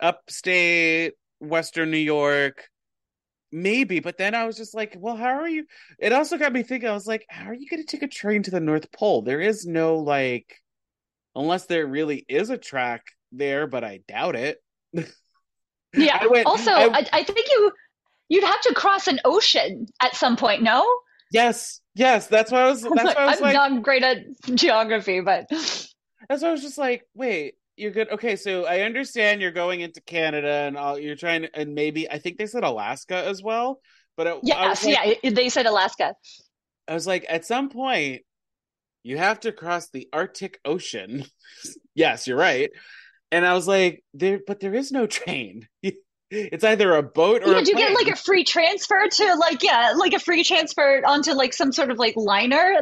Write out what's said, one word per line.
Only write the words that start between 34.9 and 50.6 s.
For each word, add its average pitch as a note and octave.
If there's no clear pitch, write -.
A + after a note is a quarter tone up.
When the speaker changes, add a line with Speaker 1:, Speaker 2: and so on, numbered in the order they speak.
Speaker 1:
like, G3+
Speaker 2:
yeah, G#3
it, B3+
they B3
said B3
Alaska. G3
Speaker 1:
I D#3
was E3
like, F#3
"At E3
some C4+
point, A3
you B2+
have G#3
to A3
cross E3+
the E3+
Arctic F#3
Ocean." C3+
<laughs> -
Yes, C#3
you're B2+
right. D3
And F3
I F3+
was F3+
like, F#3+
"There, F#3+
but G3+
there G3
is C#4
no C4
train." A2+
<laughs> F#3+
It's G3
either G#3
a D3
boat E3+
or F#3+
Speaker 2:
Yeah, F#3
Speaker 1:
a F#3
Speaker 2:
do F#4
you G4+
get, A4
Speaker 1:
plane. A4
Speaker 2:
like, -
a -
free F#4
transfer F#4+
to, F#4
like, D#4+
yeah, A#3+
like, F4
a G4
free E4+
transfer D4+